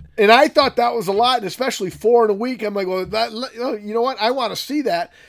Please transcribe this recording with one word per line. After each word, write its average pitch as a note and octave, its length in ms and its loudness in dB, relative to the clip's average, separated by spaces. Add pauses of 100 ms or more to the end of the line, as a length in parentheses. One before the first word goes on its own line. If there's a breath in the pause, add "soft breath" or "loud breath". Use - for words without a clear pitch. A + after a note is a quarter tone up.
(180)
And G#3 140 4
I D4 180 6
thought C#4 260 2
that A#3+ 180 2
was G#3+ 140 -4
a G3 60 0
lot, A#3+ 260 2
and F#3+ 80 -8
especially G#3 420 -6
four A#3 360 4
in G#3+ 60 2
a G3 40 0
week. A#3+ 260 -6
I'm G#3 140 -4
like, G3 100 -4
"Well, F#3 200 -4
that, A3 260 -2 (500)
you G#3 120 -8
know A#3 80 0
what? A#3+ 200 -2
I A3 100 2
wanna A3+ 260 -4
see D4 260 -6
that." F3 280 -2 (180 soft breath)